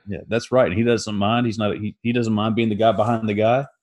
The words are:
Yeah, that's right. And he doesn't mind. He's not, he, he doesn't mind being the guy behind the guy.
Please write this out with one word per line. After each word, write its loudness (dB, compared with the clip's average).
Yeah, -8
that's -2
right. 4
And -2
he 2
doesn't 0
mind. 0
He's -4
not, -2
he, -8
he -2
doesn't -2
mind -2
being 0
the -2
guy 4
behind 0
the -2
guy. 2